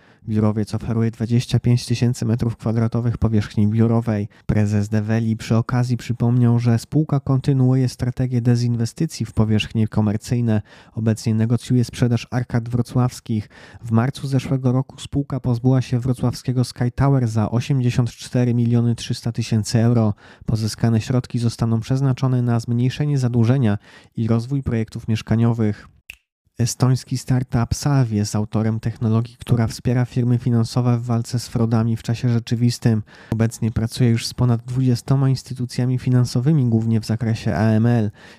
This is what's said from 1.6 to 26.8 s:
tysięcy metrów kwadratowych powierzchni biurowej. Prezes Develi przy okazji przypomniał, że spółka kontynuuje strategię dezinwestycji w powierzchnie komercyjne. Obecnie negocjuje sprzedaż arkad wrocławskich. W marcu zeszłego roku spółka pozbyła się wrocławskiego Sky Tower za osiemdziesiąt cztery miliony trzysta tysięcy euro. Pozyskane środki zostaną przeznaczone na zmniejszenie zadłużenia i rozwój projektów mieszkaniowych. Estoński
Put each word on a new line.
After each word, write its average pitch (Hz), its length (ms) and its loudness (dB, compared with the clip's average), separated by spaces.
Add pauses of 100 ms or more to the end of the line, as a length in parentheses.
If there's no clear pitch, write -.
tysięcy 120 400 0
metrów 117 320 0
kwadratowych 117 600 0
powierzchni 107 500 0
biurowej. 113 600 2 (180)
Prezes 104 440 0
Develi 110 480 0
przy - 180 -2
okazji 123 420 0
przypomniał, 120 600 2
że 117 200 2
spółka 147 400 -2
kontynuuje 131 680 2
strategię 123 520 -2
dezinwestycji 120 840 0
w - 80 -12
powierzchnie 110 540 0
komercyjne. 107 760 0 (320)
Obecnie 113 420 0
negocjuje 120 480 2
sprzedaż 120 480 0
arkad 120 380 -4
wrocławskich. 120 800 -2 (340)
W 117 80 -6
marcu 123 360 0
zeszłego 131 440 0
roku 127 280 -4
spółka 143 400 -6
pozbyła 127 420 2
się 123 180 -4
wrocławskiego 123 640 -2
Sky 120 320 -2
Tower 135 320 2
za 110 240 0
osiemdziesiąt 123 600 0
cztery 123 420 -2
miliony 117 420 2
trzysta - 360 -6
tysięcy 110 480 -2
euro. 113 340 2 (320)
Pozyskane 110 560 0
środki 127 380 -2
zostaną 113 400 0
przeznaczone 131 640 0
na 120 180 0
zmniejszenie 123 580 -2
zadłużenia 120 600 2 (400)
i 117 100 -2
rozwój 120 360 -2
projektów 113 440 -4
mieszkaniowych. 110 800 0 (720)
Estoński 123 580 0